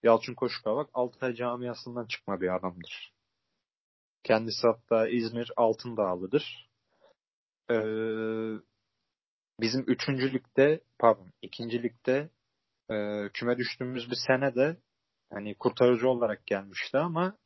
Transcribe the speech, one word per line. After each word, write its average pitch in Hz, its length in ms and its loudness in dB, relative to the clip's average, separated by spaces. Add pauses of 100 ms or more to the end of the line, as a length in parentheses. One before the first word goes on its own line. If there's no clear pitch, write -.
Yalçın 113 320 4
Koşukavak 123 600 -2
Altay 123 400 -2
camiasından 120 720 -6
çıkma 98 340 -6
bir 90 160 0
adamdır. 90 560 -8 (1120)
Kendisi 113 420 0
hatta 113 420 2
İzmir 117 480 -2
Altındağlı'dır. 110 1120 -2 (1000)
Ee, 120 40 4 (1900)
bizim 117 260 0
üçüncü 131 460 0
ligde, 139 480 4 (180)
pardon, 104 340 4 (100)
ikinci 117 400 -6
ligde, 131 480 -2 (600)
e, 104 440 -4
küme 120 240 0
düştüğümüz 127 520 -6
bir 123 160 -4
sene 131 280 2
de 147 220 2 (560)
hani 101 220 -8
kurtarıcı 123 540 2
olarak 117 380 0
gelmişti 98 520 -4
ama 175 480 -2